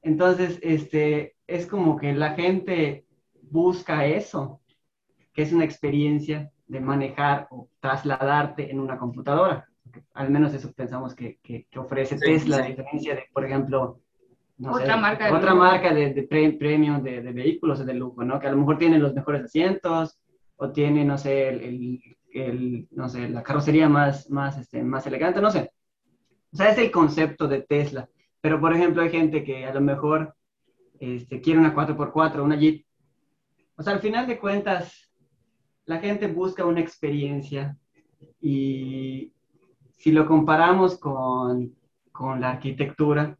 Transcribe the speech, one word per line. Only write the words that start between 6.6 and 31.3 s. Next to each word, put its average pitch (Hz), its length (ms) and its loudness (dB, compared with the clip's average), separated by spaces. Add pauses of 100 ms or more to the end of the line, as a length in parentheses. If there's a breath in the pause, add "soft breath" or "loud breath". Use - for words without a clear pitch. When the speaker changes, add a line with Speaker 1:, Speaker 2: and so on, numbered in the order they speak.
Speaker 1:
de 131 140 -10
manejar 139 720 -2
o 127 180 -20 (120)
trasladarte 139 920 -2
en 135 100 -6
una 131 180 -8
computadora. 135 680 -2 (460)
Al 139 180 -4
menos 147 240 4
eso 131 180 -10
pensamos 127 420 -10
que, 117 280 -14
que, - 280 -14
que - 80 -14
ofrece 135 400 -4
Speaker 2:
Sí, - 60 -4
Speaker 1:
Tesla, 151 340 4
Speaker 2:
sí. 131 40 0
Speaker 1:
a 127 40 -2
diferencia 135 480 -8
de, 131 180 -10
por 131 120 -4
ejemplo, 135 560 -4 (580)
no 131 140 -8
Speaker 3:
Otra 247 240 0
Speaker 1:
sé, 226 40 0
Speaker 3:
marca 214 260 -2
de 202 60 2
Speaker 1:
otra 190 200 2
Speaker 3:
lujo. 180 120 6
Speaker 1:
marca 180 300 4
de, 147 200 2
de 135 100 -2
pre-, 156 280 2
premium 147 500 2
de, 123 200 -8
de 123 100 -10
vehículos 135 480 -2
o 131 40 -8
de 127 100 -6
lujo, 123 300 -8
¿no? 135 140 -2
Que 139 80 -6
a 135 40 0
lo 139 80 2
mejor 147 200 2
tiene 165 200 6
los 143 160 2
mejores 139 300 -4
asientos, 165 760 -2 (360)
o 139 140 -6
tiene, 147 340 2
no 143 140 0
sé, 139 300 0
el, 123 140 -4
el, 123 540 -10 (160)
el, 123 600 -6
no 131 160 -8
sé, 123 200 -8
la 120 140 -6
carrocería 151 460 4
más, 143 420 2
más, 139 280 -6
este, 123 240 -10
más 135 240 -4
elegante, 160 340 -2
no 208 100 4
sé. 151 220 -2 (800)
O 147 40 -14
sea, 202 140 6
es 214 80 4
el 226 120 2
concepto 156 580 2
de 135 140 0
Tesla. 143 460 -2 (320)
Pero, 156 200 0
por 170 140 4
ejemplo, 170 280 4
hay 170 80 2
gente 156 320 2
que 131 240 -8
a 135 80 -8
lo 139 60 0
mejor, 151 560 0 (640)
este, 123 400 -10